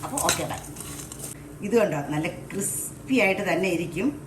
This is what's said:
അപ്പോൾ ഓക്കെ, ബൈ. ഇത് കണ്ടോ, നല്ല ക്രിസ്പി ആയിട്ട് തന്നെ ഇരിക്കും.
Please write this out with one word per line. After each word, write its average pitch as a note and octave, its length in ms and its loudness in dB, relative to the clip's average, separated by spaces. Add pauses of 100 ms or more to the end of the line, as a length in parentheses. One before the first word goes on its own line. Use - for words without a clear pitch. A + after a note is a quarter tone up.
അപ്പോൾ C4 120 -4 (120)
ഓക്കെ, - 220 0
ബൈ. - 100 -6 (1040)
ഇത് G3 140 2
കണ്ടോ, D#3 160 4 (180)
നല്ല D#3+ 140 0
ക്രിസ്പി - 960 -2
ആയിട്ട് F#3+ 280 4
തന്നെ F#3 240 4
ഇരിക്കും. E3+ 320 0 (180)